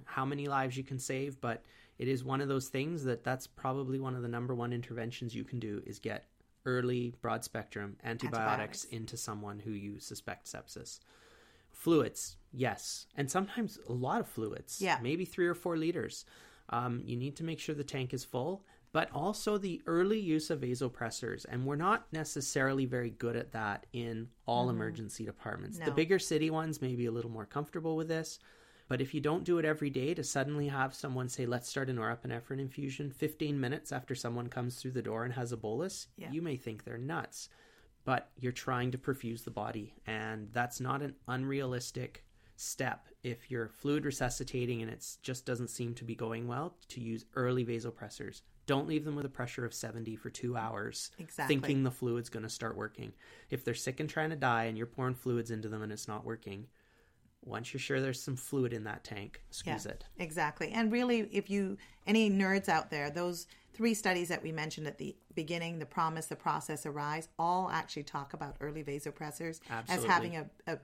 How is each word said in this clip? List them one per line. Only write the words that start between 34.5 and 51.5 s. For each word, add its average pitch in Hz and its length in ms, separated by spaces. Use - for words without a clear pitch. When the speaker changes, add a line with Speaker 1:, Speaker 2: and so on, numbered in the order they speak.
Speaker 1:
through 131 120
the 123 100
door 110 240
and 123 80
has 123 180
a 120 60
bolus, 117 580
Speaker 2:
Yeah. 165 160
Speaker 1:
you 156 100
may 156 140
think 110 280
they're 117 160
nuts. 147 500
But - 340
you're 120 140
trying 123 400
to 127 80
perfuse 120 440
the - 60
body, 107 460
and 110 480
that's 123 260
not 131 220
an 135 140
unrealistic 127 960
step - 520
if 120 260
you're 117 180
fluid 143 380
resuscitating 123 800
and 113 80
it - 320
just 131 240
doesn't 120 220
seem 120 260
to 120 100
be 117 80
going 113 340
well, 143 300
to 123 120
use 113 320
early 127 320
vasopressors. 113 800
Don't 143 200
leave 151 180
them 151 100
with 143 100
a 135 40
pressure 123 360
of 113 80
seventy 110 420
for 117 140
two 120 280
hours, 110 640
Speaker 2:
Exactly. 151 360